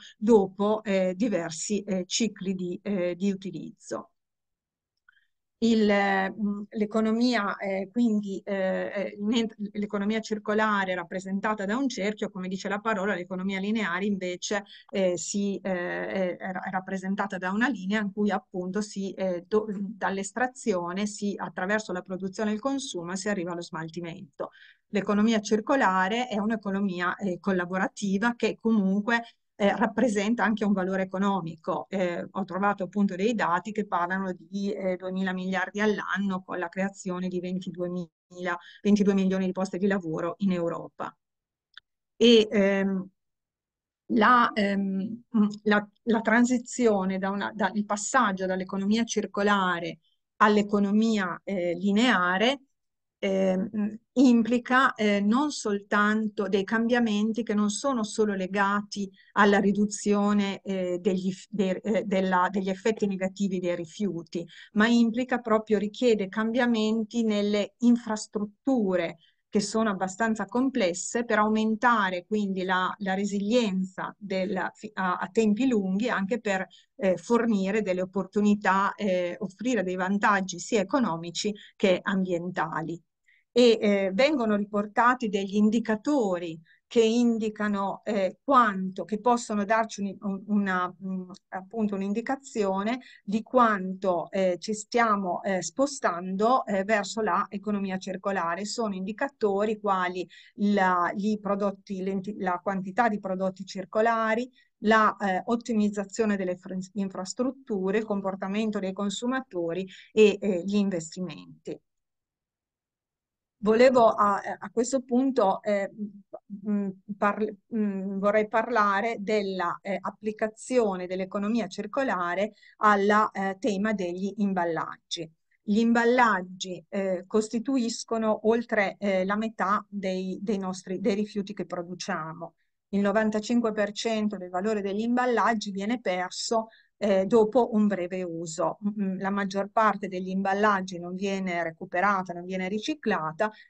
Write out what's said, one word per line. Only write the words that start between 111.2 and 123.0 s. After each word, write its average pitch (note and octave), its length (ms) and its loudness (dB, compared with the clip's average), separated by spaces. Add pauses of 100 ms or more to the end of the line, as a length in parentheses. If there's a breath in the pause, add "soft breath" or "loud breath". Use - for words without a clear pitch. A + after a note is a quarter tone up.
Volevo A#3 500 8
a, G3+ 300 4 (200)
a G#3+ 100 -12
questo B3 320 0
punto, B3 600 2
eh, G3+ 280 0 (800)
mm, G3+ 200 0 (280)
parl-, G#3 380 -2 (200)
mm, G3 440 -2
vorrei G#3 280 2
parlare A3 720 0
della, F#3+ 640 -2
eh, G3 180 -6
applicazione G#3+ 1080 -2
dell'economia G3+ 600 -2
circolare G3 840 -2 (240 soft breath)
alla, G#3 540 4